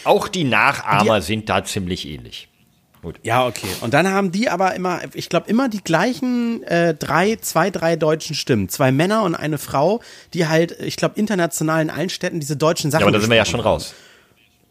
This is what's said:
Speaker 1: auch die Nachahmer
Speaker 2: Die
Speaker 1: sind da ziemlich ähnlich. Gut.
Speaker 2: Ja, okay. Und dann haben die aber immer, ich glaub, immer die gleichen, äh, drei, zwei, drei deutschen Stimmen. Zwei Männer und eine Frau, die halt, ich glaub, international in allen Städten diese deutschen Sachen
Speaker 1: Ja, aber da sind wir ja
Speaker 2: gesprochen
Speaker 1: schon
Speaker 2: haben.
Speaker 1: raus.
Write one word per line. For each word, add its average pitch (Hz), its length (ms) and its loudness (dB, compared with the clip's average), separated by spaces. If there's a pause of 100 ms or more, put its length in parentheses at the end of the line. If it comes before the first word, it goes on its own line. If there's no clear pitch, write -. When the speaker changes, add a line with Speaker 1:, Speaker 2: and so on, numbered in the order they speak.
Speaker 1:
auch 185 260 2
die 180 160 -4
Nachahmer 107 760 4
Speaker 2:
Die 85 60 -4
Speaker 1:
sind 107 220 -4
da 98 160 0
ziemlich 90 420 -6
ähnlich. - 420 -16 (540)
Gut. 85 200 -12
Speaker 2:
Ja, 120 240 0
okay. 113 200 -6 (160)
Und 117 100 -4
dann 165 180 4
haben 190 220 0
die 214 160 0
aber 185 260 0
immer, 180 260 -4 (120)
ich - 160 -12
glaub, 170 180 0
immer 247 220 2
die 208 160 -8
gleichen, 233 760 0
äh, 170 320 0
drei, 185 420 0
zwei, 170 340 0
drei 165 260 -2
deutschen 156 380 0
Stimmen. 110 360 0
Zwei 131 220 2
Männer 196 320 2
und 170 100 0
eine 151 240 -4
Frau, 156 420 0 (320)
die 165 140 0
halt, 160 340 2
ich - 160 -6
glaub, - 220 -2
international 165 640 0
in 156 80 -2
allen 156 180 -4
Städten 180 320 -6
diese 147 160 -6
deutschen 156 340 0
Sachen 147 120 4
Speaker 1:
Ja, 98 60 6
aber 101 40 4
da 104 80 2
sind 110 80 0
wir 117 80 6
ja 107 60 6
Speaker 2:
gesprochen 120 180 0
Speaker 1:
schon 107 60 0
Speaker 2:
haben. 90 80 4
Speaker 1:
raus. - 200 -6 (760)